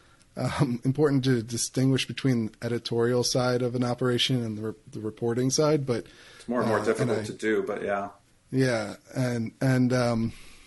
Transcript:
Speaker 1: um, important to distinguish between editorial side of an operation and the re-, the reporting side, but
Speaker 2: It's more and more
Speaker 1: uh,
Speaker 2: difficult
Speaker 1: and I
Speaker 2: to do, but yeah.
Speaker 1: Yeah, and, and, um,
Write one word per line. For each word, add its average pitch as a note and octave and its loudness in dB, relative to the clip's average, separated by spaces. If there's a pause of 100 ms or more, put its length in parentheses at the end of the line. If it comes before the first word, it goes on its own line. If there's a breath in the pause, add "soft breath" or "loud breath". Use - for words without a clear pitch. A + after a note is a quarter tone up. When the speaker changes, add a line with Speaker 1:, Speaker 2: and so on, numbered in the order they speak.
(360 soft breath)
Speaker 1:
um, B2+ -2
important C3+ 2
to B2+ 2
distinguish B2 0
between A#2 0 (120)
editorial A#2+ 0
side B2 2
of B2 -2
an B2 0
operation B2 0
and G#2+ -6
the A2 -8
re-, A2 -6 (160)
the A2 -12
reporting A#2 -2
side, D3+ 2
but A#2 -2 (340 loud breath)
Speaker 2:
It's - -20
more A#2+ -2
and A2 0
more G#2+ 2
Speaker 1:
uh, G#2+ -4
Speaker 2:
difficult A2+ 0
Speaker 1:
and - -2
I G#2+ -6
Speaker 2:
to - -8
do, G#2+ 0
but F#2+ -6
yeah. G2+ -4 (420)
Speaker 1:
Yeah, A#2+ 0 (180)
and, A#2+ -2
and, B2+ 2
um, A#2+ 0 (340 loud breath)